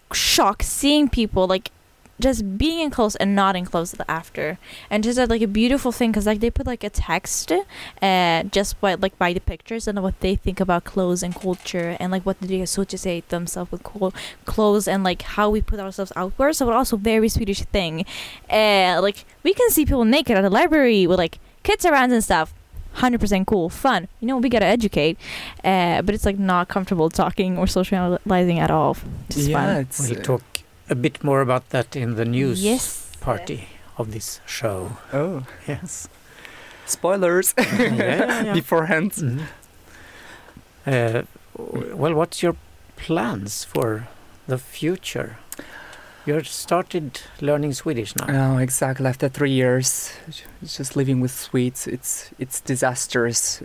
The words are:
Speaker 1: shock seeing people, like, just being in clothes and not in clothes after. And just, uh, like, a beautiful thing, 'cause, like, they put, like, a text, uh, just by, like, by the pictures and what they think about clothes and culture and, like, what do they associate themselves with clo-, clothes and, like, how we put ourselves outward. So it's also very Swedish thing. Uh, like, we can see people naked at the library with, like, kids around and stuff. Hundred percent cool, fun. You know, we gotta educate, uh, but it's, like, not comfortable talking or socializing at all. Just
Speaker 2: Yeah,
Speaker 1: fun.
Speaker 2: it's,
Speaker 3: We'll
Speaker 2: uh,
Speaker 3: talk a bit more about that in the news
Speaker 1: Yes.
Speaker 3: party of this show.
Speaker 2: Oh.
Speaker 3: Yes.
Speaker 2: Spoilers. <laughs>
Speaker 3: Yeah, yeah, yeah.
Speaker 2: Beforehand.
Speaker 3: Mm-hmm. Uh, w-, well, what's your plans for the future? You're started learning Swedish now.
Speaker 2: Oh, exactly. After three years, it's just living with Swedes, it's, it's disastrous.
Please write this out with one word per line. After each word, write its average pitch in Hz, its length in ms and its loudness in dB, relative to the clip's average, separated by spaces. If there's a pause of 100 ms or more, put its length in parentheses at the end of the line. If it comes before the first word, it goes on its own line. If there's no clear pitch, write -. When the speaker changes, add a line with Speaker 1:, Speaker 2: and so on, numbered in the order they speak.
(140)
Speaker 1:
shock - 500 2
seeing 285 460 4
people, 208 380 2
like, 190 240 -2 (480)
just 220 380 0
being 320 220 0
in 302 100 0
clothes 214 280 0
and 196 180 2
not 190 200 4
in 180 80 -4
clothes 175 300 -4 (160)
after. 156 480 -6 (320)
And 214 140 0
just, 240 160 0
uh, 247 100 4
like, 226 140 2
a 233 40 2 (140)
beautiful 254 300 2
thing, 233 200 0
'cause, 214 140 0
like, 214 140 2
they 233 100 0
put, 247 160 -2
like, 247 180 -6
a 214 60 -8
text, - 600 -4 (500)
uh, 180 400 4 (160)
just - 240 -2
by, 190 140 2
like, 190 240 -2
by 175 140 2
the 180 60 -2
pictures - 480 -6
and 202 140 -2
what 185 200 -2
they 185 140 2
think 190 240 -4
about 180 240 2
clothes 180 380 0
and 175 180 -4
culture 180 600 -4
and, 180 120 -4
like, 190 140 -2
what 190 160 -2
do 185 60 -6
they 190 140 -2
associate 185 680 -4
themselves 175 420 -6
with 175 120 -10
clo-, 190 300 -4 (320)
clothes 208 420 2
and, 190 160 0
like, 180 180 0 (160)
how 208 140 4
we 208 100 2
put 214 180 -2
ourselves 190 360 -8
outward. 208 400 0
So 262 140 0
it's 226 60 2
also 233 220 2
very 220 320 2
Swedish 202 320 -2 (100)
thing. 170 320 -2 (460)
Uh, 196 500 4
like, 202 240 0 (200)
we 359 100 4
can 480 160 4
see 302 160 4
people 254 180 4
naked 247 340 4
at 190 40 6
the 196 80 4
library 247 560 6
with, 180 140 4
like, 165 180 -2 (240)
kids 415 240 0
around 269 260 6
and 226 120 4
stuff. 160 280 2 (420)
Hundred 247 280 2
percent 196 240 2
cool, 180 240 2
fun. 196 380 0 (140)
You 226 80 -4
know, 269 80 0
we 233 120 2
gotta 220 160 4
educate, 185 540 2 (440)
uh, 180 380 4
but 196 140 0
it's, - 100 -4
like, 196 140 0
not 185 280 2
comfortable 175 440 0
talking 180 480 0
or 185 80 4
socializing 180 880 2
at 156 140 2
all. 143 260 2 (320)
Just 143 200 0
Speaker 2:
Yeah, 151 120 2
Speaker 1:
fun. 147 200 2
Speaker 2:
it's, 131 180 -6 (100)
Speaker 3:
We'll 120 100 -4
Speaker 2:
uh, - 40 -10
Speaker 3:
talk 131 180 0 (480)
a 147 60 0
bit 135 260 -2
more 139 200 2
about 127 300 0
that 135 260 -2
in 120 180 -2
the 110 80 0
news 127 400 0
Speaker 1:
Yes. - 560 -2
Speaker 3:
party - 480 -6 (300)
of 110 160 -6
this - 320 -10
show. 101 500 -6 (180)
Speaker 2:
Oh. 160 300 -4 (240)
Speaker 3:
Yes. - 400 -10 (800)
Speaker 2:
Spoilers. 180 680 2
<laughs> - 20 2
Speaker 3:
Yeah, 226 360 2
yeah, 220 520 0
yeah. 208 80 -2
Speaker 2:
Beforehand. 165 580 0
Speaker 3:
Mm-hmm. 139 300 -4 (1400)
Uh, 120 360 0 (360)
w-, - 380 -8
well, 156 180 0
what's 165 280 0
your 170 140 2 (400)
plans 160 680 -4
for 113 440 -2 (400)
the 127 100 -2
future? - 800 -6 (880)
You're 147 180 0
started 170 800 -4 (180)
learning 147 340 0
Swedish 120 420 -4
now. 135 400 0
Speaker 2:
Oh, - 20 2
exactly. 131 500 0
After 127 220 0
three 139 220 0
years, 127 600 2 (500)
it's - 140 -12
just 135 200 -8
living 135 260 2
with 127 100 0
Swedes, - 560 -2
it's, - 500 -8
it's - 220 -8
disastrous. 127 1040 -2